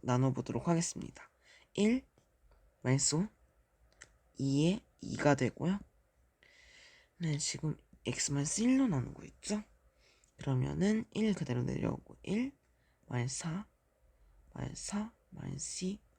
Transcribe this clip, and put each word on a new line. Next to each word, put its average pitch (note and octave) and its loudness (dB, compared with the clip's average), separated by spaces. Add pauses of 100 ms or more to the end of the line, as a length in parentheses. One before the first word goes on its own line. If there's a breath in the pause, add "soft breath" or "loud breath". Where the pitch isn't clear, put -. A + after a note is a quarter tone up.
나눠보도록 B2+ 2
하겠습니다. - -2 (440 soft breath)
일 A3+ 4 (760)
마이너스 C3+ 2
오, G3+ 0 (1120)
이에 D3 4 (220)
이가 C#3+ 4
되고요. D3+ 0 (1400 loud breath)
네, D#3+ -2
지금 D3 -4 (300)
X - -2
마이너스 C#3+ 0
일로 C4 4
나누고 C3 -2
있죠. - -6 (720 soft breath)
그러면은 D3 0
일 G#3+ 2
그대로 B2 -2
내려오고 - -4
일, B3 -2 (540)
마이너스 B2 -4
사, E3+ -6 (880)
마이너스 - -8
사, G#3+ -4 (160)
마이너스 - -8
이, G3 -4 (180)